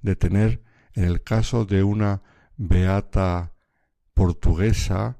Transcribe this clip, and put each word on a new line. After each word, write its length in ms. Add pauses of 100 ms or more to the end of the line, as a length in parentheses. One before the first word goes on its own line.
detener 580 (320)
en 120
el 180
caso 420
de 180
una 380 (340)
beata 1000 (580)
portuguesa 1080